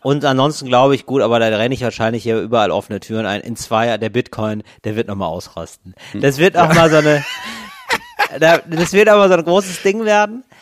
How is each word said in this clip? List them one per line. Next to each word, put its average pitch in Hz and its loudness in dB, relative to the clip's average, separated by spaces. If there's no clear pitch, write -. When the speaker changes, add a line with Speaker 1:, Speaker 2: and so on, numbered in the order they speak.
Speaker 1:
Und 143 -2
ansonsten 139 0
glaube 127 4
ich, - -4
gut, 127 0
aber 117 2
da 113 2
renne 110 0
ich 117 -8
wahrscheinlich 113 -4
hier 113 -2
überall 107 0
offene 98 -4
Türen 110 -8
ein. 101 -4
In 117 -12
zwei 113 -2
Jahren, 110 -2
der 110 -6
Bitcoin, 107 -6
der 107 -6
wird 113 -4
nochmal 98 -6
ausrasten. 85 -14
Speaker 2:
Hm. 104 -10
Speaker 1:
Das 135 2
wird 175 2
auch 165 4
Speaker 2:
Ja. 165 4
Speaker 1:
mal 165 6
so 156 4
eine, 151 2
Speaker 2:
<laughs> - -8
Speaker 1:
da, 160 4
das 170 -4
wird 208 4
aber 202 6
so 185 4
ein 170 2
großes 180 -2
Ding 214 -2
werden. 208 0